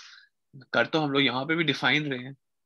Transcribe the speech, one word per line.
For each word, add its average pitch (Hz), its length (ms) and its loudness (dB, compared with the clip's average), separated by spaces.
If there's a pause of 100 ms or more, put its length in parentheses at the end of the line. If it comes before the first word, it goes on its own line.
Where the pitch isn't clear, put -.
(720)
कर 117 120 2
तो 160 140 0
हम 147 120 0
लोग 139 100 2
यहाँ 131 240 0
पे 160 100 0
भी 170 80 2
define 147 480 0
रहे 123 80 -6
हैं। 135 160 -14 (300)